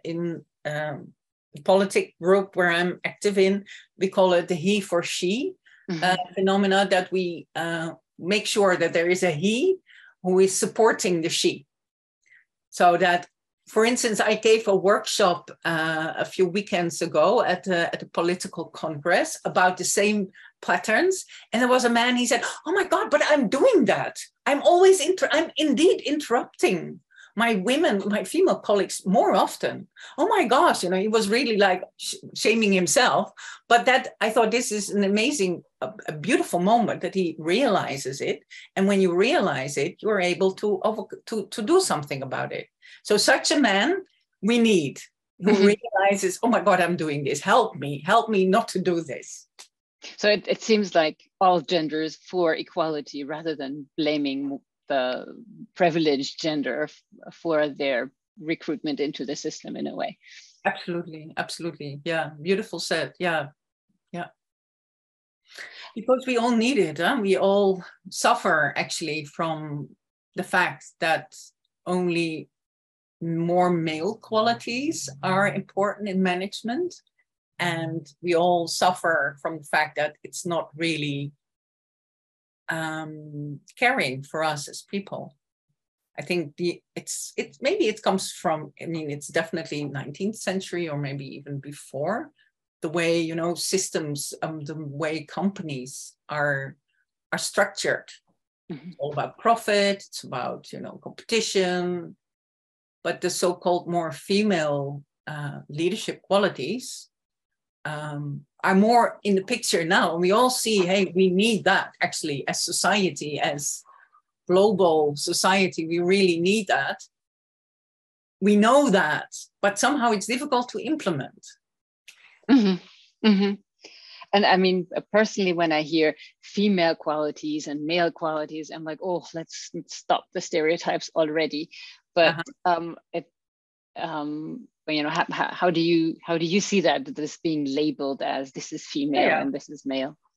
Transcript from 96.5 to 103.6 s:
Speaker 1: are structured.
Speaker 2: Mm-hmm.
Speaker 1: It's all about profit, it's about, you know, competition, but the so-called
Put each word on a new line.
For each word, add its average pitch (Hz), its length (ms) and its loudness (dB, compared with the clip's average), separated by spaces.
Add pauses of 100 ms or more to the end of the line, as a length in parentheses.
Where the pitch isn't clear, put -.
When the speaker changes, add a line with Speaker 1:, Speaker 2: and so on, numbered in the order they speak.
Speaker 1:
are 180 60 -4
structured. - 720 -2 (640)
Speaker 2:
Mm-hmm. 160 180 -14
Speaker 1:
It's 160 100 -20
all 143 140 -4
about 131 240 -6
profit, 202 600 2 (100)
it's - 160 -14
about, 127 480 -10
you 139 80 -14
know, - 240 -14
competition, 180 1120 -2 (880)
but 165 180 -4
the 180 80 -2
so-called 175 580 0